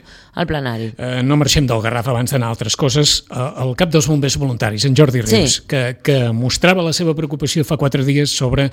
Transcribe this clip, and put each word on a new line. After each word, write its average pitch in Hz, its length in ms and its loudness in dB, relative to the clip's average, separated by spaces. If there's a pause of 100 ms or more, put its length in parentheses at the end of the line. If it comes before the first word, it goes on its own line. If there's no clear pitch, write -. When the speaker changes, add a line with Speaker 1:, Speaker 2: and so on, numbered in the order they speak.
(340)
Speaker 1:
al 139 120 -2
plenari. 117 500 -4
Speaker 2:
Eh, 127 260 -4
no 143 140 2
marxem 147 300 2
del 113 160 0
Garraf 117 260 -2
abans 120 220 -2
d'anar 123 180 0
a - 20 -4
altres 113 260 -6
coses. 147 540 0
Eh, 127 200 -4 (160)
el 127 100 -4
cap 165 140 0
dels 151 160 2
bombers 147 320 0
voluntaris, 113 480 -2
en 135 100 2
Jordi 131 300 4
Speaker 1:
Sí. 220 100 4
Speaker 2:
Rius, 147 240 2
que, 127 420 -4
que 127 300 2
mostrava 170 500 2
la 160 120 0
seva 165 200 0
preocupació 151 500 -2
fa 156 120 0
quatre 139 280 0
dies 143 260 2
sobre 135 420 0